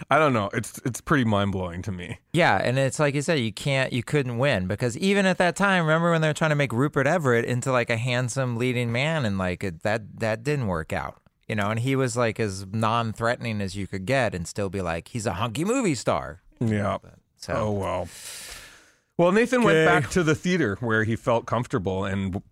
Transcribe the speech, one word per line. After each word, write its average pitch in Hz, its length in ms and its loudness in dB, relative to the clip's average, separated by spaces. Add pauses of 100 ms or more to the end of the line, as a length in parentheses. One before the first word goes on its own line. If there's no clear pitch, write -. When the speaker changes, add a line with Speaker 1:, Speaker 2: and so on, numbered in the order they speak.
Speaker 1:
I 147 120 4
don't 151 120 4
know. 104 220 2
It's, - 300 -6
it's 120 160 -4
pretty 139 240 2
mind-blowing 95 580 0
to 107 80 -8
me. 87 280 -10 (140)
Speaker 2:
Yeah, 143 300 4
and 123 160 0
it's 135 220 0
like 143 160 2
you 147 60 -2
said, 156 180 0
you 113 120 -2
can't, 135 400 -2
you 123 120 -2
couldn't 123 340 -2
win 113 300 2
because 110 300 -2
even 196 280 2
at 185 120 2
that 175 180 2
time, 185 280 2
remember 165 280 2
when 160 80 2
they 156 80 2
were 151 40 0
trying 156 180 0
to 147 60 2
make 139 160 0
Rupert 139 360 2
Everett 135 360 2
into, 123 280 -2
like, 120 180 2
a 117 60 0
handsome 123 600 -2
leading 120 360 0
man, 143 320 -2
and, 101 120 0
like, 92 280 -2
it, 85 180 -6
that, 107 380 -4
that 110 240 -2
didn't 139 240 -2
work 82 240 -4
out, 73 280 -8 (280)
you 113 80 -2
know. 101 140 0
And 113 100 -2
he 135 160 0
was, 127 200 0
like, 117 220 0
as 98 320 -2
non-threatening 113 880 -2
as 98 140 -6
you 98 140 -6
could 95 180 -8
get, 123 260 2
and 85 140 -6
still 98 220 -4
be 95 120 -4
like, 85 280 -4
"He's 113 180 -6
a 101 60 0
hunky 113 320 -4
movie 220 320 0
star." 76 440 -4 (200)
Speaker 1:
Yeah. 104 420 0
Speaker 2:
But, 85 120 -20 (260)
so. - 140 -8
Speaker 1:
Oh, 107 160 -2
well. 92 380 -4 (1080)
Well, 175 140 6
Nathan 233 320 4
went 202 160 6
Speaker 2:
Okay. 160 80 6
Speaker 1:
back 175 240 2
to 180 140 2
the 151 100 4
theater 160 460 0
where 110 240 2
he 110 100 0
felt 117 320 0
comfortable, 98 580 -2
and 98 480 -2